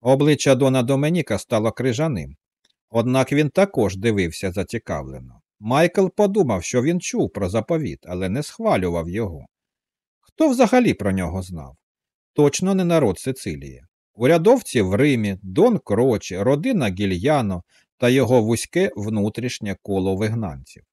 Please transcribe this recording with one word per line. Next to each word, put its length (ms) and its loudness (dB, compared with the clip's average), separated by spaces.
Обличчя 540 4
Дона 280 2
Доменіка 560 0
стало 340 -2
крижаним, 640 -4
однак 420 0
він 180 2
також 460 0
дивився 560 -2
зацікавлено. 880 -10
Майкл 480 2
подумав, 460 2
що 200 0
він 180 0
чув 320 -4
про 160 -4
заповіт, 540 -4
але 260 -6
не 140 -2
схвалював 680 -2
його. 380 -8
Хто 280 0
взагалі 460 4
про 180 -2
нього 300 -4
знав? 340 -14
Точно 420 2
не 100 0
народ 340 2
Сицилії. 640 -10
Урядовці 680 2
в 120 0
Римі, 480 2
Дон 360 2
Крочі, 640 -2
родина 460 0
Гільяно 760 -2
та 100 2
його 340 4
вузьке 540 -2
внутрішнє 840 -4
коло 340 -2
вигнанців. 680 -6